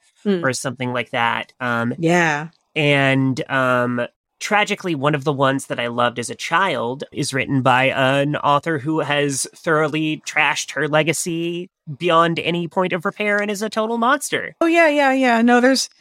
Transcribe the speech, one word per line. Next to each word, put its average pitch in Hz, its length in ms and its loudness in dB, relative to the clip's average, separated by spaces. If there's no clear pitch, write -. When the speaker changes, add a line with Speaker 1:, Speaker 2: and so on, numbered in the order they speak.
Speaker 1:
Mm. 190 200 0
Speaker 2:
or 131 100 2
something 123 400 -6
like 123 160 -4
that. 117 500 -4
Um, 120 380 -2
Speaker 3:
Yeah. 160 520 0
Speaker 2:
and, 139 760 2
um, 123 560 0
tragically, 202 560 -2
one 143 200 0
of 135 80 -4
the 151 100 0
ones 135 340 0
that 127 120 -6
I 120 80 -2
loved 120 300 0
as 117 120 -6
a 117 60 -10
child 147 760 -2
is 143 220 -4
written 135 280 0
by 127 300 4
an 139 460 2
author 143 420 0
who 156 220 -2
has 143 540 -2
thoroughly 156 720 0
trashed 151 460 -2
her 147 160 -2
legacy 165 840 -2
beyond 170 420 2
any 170 280 -2
point 185 260 -2
of 180 120 -4
repair 208 340 -2
and 208 120 -2
is 196 100 -6
a 214 80 -4
total 220 300 -2
monster. 233 640 -2
Speaker 3:
Oh, 330 40 2
yeah, 330 220 4
yeah, 285 260 2
yeah. 247 300 2
No, 240 180 6
there's, 262 280 2